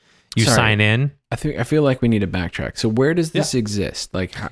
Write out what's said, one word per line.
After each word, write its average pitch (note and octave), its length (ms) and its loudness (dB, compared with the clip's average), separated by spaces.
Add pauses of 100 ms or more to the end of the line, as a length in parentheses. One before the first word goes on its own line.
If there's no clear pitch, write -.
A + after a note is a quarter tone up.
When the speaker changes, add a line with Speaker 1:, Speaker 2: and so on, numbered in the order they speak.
(360)
Speaker 1:
you A2+ 80 2
Speaker 2:
Sorry. A#2 120 4
Speaker 1:
sign G#2+ 260 2
in. A#2 280 2 (220)
Speaker 2:
I A#2+ 40 -6
think, D3 220 -6
I G#2+ 60 -2
feel D3+ 200 2
like C3+ 180 2
we A#2+ 60 4
need A2 100 4
to G2+ 80 0
backtrack. F2 500 -6
So A2+ 140 0
where C3 240 2
does E3 200 -2
Speaker 1:
Yeah. F3 60 0
Speaker 2:
this - 140 -2
exist? G#2 580 -4
Like, - 260 -6
h-, G#2+ 140 -8